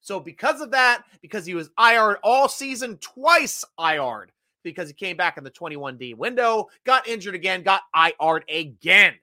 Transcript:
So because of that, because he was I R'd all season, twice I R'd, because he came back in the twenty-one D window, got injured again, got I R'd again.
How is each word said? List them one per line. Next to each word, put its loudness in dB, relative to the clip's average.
So -8
because -4
of -10
that, 2
because -10
he -8
was -8
I 6
R'd 2
all 4
season, -8
twice 0
I 0
R'd, -6
because -10
he -20
came -10
back -2
in -16
the -16
twenty-one -12
D -12
window, -2
got 2
injured -8
again, -4
got 2
I 4
R'd 0
again. 2